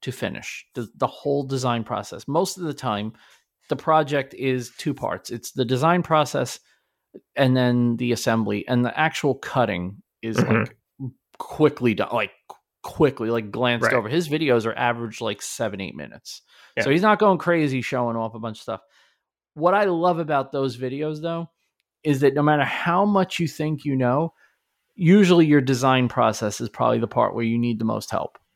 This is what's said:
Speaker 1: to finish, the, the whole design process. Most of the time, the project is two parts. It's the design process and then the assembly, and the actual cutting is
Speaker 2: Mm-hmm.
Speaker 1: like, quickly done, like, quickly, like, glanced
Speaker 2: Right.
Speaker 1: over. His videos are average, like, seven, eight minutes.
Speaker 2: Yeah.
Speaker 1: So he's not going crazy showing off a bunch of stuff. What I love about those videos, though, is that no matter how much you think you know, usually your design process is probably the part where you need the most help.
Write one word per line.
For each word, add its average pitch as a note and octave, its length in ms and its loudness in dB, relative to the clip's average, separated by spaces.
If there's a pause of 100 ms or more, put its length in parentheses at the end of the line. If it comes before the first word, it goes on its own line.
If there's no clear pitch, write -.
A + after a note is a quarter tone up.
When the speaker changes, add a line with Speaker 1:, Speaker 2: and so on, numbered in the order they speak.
Speaker 1:
to C3 100 -8
finish, - 640 -10
the, A#2 200 -8
the C3+ 120 -2
whole C#3+ 360 -4
design B2+ 400 -2
process. - 440 -8
Most E3+ 320 -2
of F3+ 60 -8
the D3 80 -6
time, A2 400 -6 (560)
the - 60 -2
project D3 600 0
is B2+ 420 -2
two - 160 -4
parts. - 360 -8
It's - 220 -10
the C3 140 -2
design D3 380 2
process C#3+ 560 -2 (760)
and C3 220 4
then B2 400 2
the A#2+ 160 -2
assembly, G#2+ 540 0
and B2 180 2
the - 120 -4
actual D3+ 380 0
cutting G2+ 680 -4 (200)
is A2+ 160 -4
Speaker 2:
Mm-hmm. A2+ 220 2
Speaker 1:
like, - 180 -6 (600)
quickly D3 560 2
done, G2 200 -2
like, A2 180 -2 (520)
quickly, C3 460 0
like, A2+ 220 -2
glanced A#2 340 0
Speaker 2:
Right. A2+ 80 2
Speaker 1:
over. A2 160 0
His D#3+ 200 -2
videos C#3 360 2
are A2+ 120 -4
average, A#2 440 -4
like, G#2+ 200 -6
seven, G2+ 400 -8
eight F2+ 140 -10
minutes. - 460 -16 (340)
Speaker 2:
Yeah. A2+ 80 -2
Speaker 1:
So C3 60 0
he's D#3 120 2
not G#3+ 180 2
going G3 180 4
crazy D3 440 0
showing A#2+ 340 -4
off A2+ 200 -6
a A2 40 -12
bunch A2 200 -10
of - 20 -20
stuff. G#2+ 200 -10 (760)
What E3+ 180 4
I G3+ 120 2
love F3 340 0
about C#3+ 320 -2
those C3+ 260 -2
videos, D3 440 -6
though, E3 280 -6 (540)
is C#3+ 180 2
that C#3 140 4
no D3 80 2
matter D3 200 4
how F3 420 0
much G3 340 0
you E3+ 80 0
think D3+ 380 -4
you C#3+ 100 0
know, C3 380 0 (600)
usually F3+ 500 8
your D3 160 6
design B2+ 460 2
process A2+ 540 0
is A#2 80 -6
probably A#2 300 2
the A2+ 80 -2
part A2 280 0
where A#2+ 80 -2
you A2+ 140 0
need A#2 220 0
the A2+ 60 -2
most A2 260 -4
help. - 260 -6 (180)